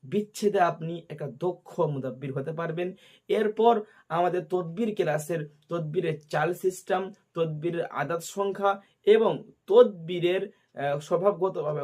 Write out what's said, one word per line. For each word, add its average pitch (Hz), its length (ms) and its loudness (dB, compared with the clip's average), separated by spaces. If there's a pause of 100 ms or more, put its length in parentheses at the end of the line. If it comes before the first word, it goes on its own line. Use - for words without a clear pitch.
বিচ্ছেদে 196 560 -2
আপনি 165 500 0
একটা 151 180 -8
দক্ষ - 520 -6
মুদাব্বির 131 520 -2
হতে 139 200 -6
পারবেন। 165 420 -6 (340)
এরপর 214 540 2 (280)
আমাদের 175 360 0
তদবির 180 500 -2
ক্লাসের, 156 540 -2 (200)
তদবিরের 165 600 -4
চাল 156 240 0
সিস্টেম, 185 580 -4 (220)
তদবিরের 165 520 -4
আদাত 143 340 -4
সংখ্যা 196 640 0 (240)
এবং 208 380 6 (240)
তদবিরের, 185 840 4 (220)
আহ, 143 260 -2
স্বভাবগতভাবে 170 840 0